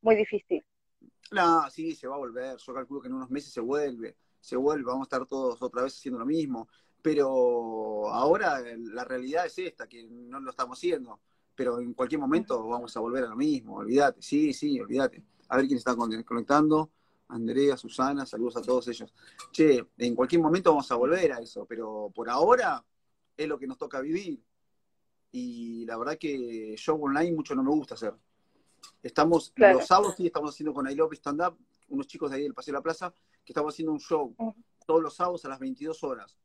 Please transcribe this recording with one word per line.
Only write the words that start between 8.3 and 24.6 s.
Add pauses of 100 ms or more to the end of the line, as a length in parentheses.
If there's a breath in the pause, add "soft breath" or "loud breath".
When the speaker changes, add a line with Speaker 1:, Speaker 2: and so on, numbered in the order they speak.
Speaker 2:
la
realidad
es
esta,
que
no
lo
estamos
haciendo. (360)
Pero
en
cualquier
momento
Speaker 1:
Ujú.
Speaker 2:
vamos
a
volver
a
lo
mismo,
olvídate.
Sí,
sí,
olvídate. (260)
A
ver
quién
está
con-,
conectando. (380)
Andrea,
Susana,
saludos
a
todos
ellos. (380 loud breath)
Che, (120)
en
cualquier
momento
vamos
a
volver
a
eso,
pero
por
ahora (520)
es
lo
que
nos
toca
vivir. (880)